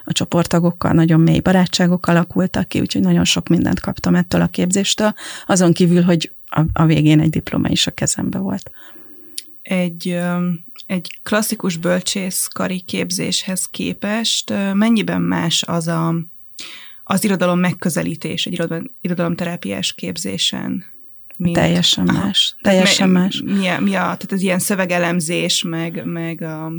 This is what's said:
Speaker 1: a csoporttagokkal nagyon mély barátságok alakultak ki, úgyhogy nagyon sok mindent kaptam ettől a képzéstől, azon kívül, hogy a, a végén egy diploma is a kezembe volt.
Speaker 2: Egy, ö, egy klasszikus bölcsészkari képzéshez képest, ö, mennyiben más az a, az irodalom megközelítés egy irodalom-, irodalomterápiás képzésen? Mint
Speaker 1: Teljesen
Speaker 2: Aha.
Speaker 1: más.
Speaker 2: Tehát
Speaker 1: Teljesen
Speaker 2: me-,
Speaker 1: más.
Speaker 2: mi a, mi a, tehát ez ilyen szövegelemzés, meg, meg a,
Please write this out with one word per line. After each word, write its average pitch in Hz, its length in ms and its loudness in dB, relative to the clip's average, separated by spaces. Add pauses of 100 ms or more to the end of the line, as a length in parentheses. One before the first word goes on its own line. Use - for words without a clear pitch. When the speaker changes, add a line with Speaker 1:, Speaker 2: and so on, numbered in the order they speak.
Speaker 1:
a - 60 -6
csoporttagokkal 170 800 0
nagyon 165 280 6
mély 160 200 6
barátságok 180 680 2
alakultak 175 600 0
ki, - 120 -4
úgyhogy - 220 -2
nagyon 175 240 4
sok 175 220 -2
mindent 180 320 2
kaptam 180 360 0
ettől 175 260 2
a 175 60 2
képzéstől, 196 640 0 (320)
azon 180 280 4
kívül, 175 280 4
hogy 175 300 2 (160)
a, - 140 0 (120)
a - 120 4
végén 151 340 6
egy 160 100 4
diploma - 400 -2
is - 180 0
a - 40 -4
kezembe - 460 -4
volt. 196 340 -6 (880)
Speaker 2:
Egy, 180 480 -4
ö, 175 400 -2 (360)
egy - 380 -8
klasszikus 208 540 -2
bölcsészkari 185 1000 -4
képzéshez 180 840 -4
képest, 202 840 -4
ö, 196 240 -2
mennyiben 196 480 2
más 170 420 -2
az 165 240 -4
a, 165 280 0 (880)
az 190 200 0
irodalom 180 360 0
megközelítés 165 840 -4
egy - 80 -6
irodalom-, 170 380 -6 (100)
irodalomterápiás 175 920 -4
képzésen? 185 920 -6 (540)
Mint 175 180 0
Speaker 1:
Teljesen 175 520 2
Speaker 2:
Aha. 175 160 2
Speaker 1:
más. - 380 0
Speaker 2:
Tehát 196 160 4
Speaker 1:
Teljesen 185 320 4
Speaker 2:
me-, 185 100 4
Speaker 1:
más. 185 260 0
Speaker 2:
mi 196 220 0
a, 175 120 -2
mi 202 140 0
a, 185 60 -2
tehát 180 320 -4
ez 196 100 -2
ilyen 185 180 0
szövegelemzés, 175 1040 0
meg, 165 420 -6
meg 165 360 -6
a, 160 380 -8